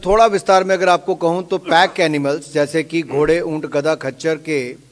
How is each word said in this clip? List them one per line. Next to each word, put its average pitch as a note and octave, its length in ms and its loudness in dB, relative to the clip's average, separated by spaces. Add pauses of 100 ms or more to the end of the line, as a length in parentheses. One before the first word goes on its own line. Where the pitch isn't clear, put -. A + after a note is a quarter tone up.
थोड़ा G#3+ 240 4
विस्तार F#3+ 380 2
में F#3+ 120 0
अगर F#3 140 0
आपको F3+ 260 0
कहूं E3+ 280 -2
तो F3+ 140 -4
पैक F3+ 420 2
एनिमल्स D3 540 -2
जैसे D3 300 0
कि D#3+ 180 -4
घोड़े, D3+ 400 0
ऊंट, D#3 240 -6
गधा, D3 300 -2
खच्चर C#3 400 -4
के D3 400 -6 (160)